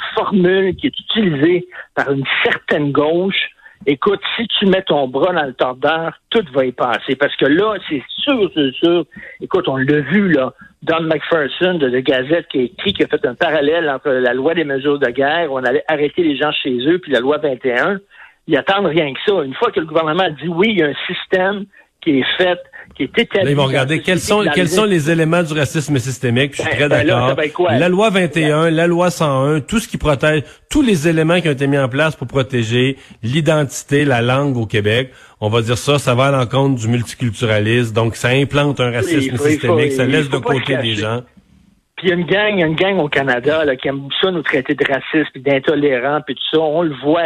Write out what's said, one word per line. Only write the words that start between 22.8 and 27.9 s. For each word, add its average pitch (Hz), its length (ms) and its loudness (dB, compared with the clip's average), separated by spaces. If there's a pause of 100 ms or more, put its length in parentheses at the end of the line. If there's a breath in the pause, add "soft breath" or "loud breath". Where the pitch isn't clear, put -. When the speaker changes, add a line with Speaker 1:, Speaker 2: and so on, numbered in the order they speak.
Speaker 1:
qui - 80 -6
est - 140 -6
établi 208 280 0
Speaker 2:
Là, 143 60 0
ils 143 40 0
vont 147 60 2
Speaker 1:
dans 135 60 2
la - 0 -
Speaker 2:
regarder 139 340 0
quels 185 180 0
Speaker 1:
société - 140 -2
Speaker 2:
sont, 208 100 2
quels 156 100 0 (120)
Speaker 1:
canadienne. - 20 0 (140)
Speaker 2:
sont - 20 2
les 170 260 2
éléments 165 320 2
du 156 120 -4
racisme 147 460 -2
systémique. 127 540 -2
Je - 80 -4
suis 156 100 -4
Speaker 1:
Ben, 135 40 -2
Speaker 2:
très 143 140 2
Speaker 1:
ben 147 180 2
là, 139 60 2
Speaker 2:
d'accord. 127 160 2
Speaker 1:
ça 131 60 0
va 156 100 0
être 147 80 -6
quoi? 175 220 0
Speaker 2:
La 160 120 2
loi 190 220 2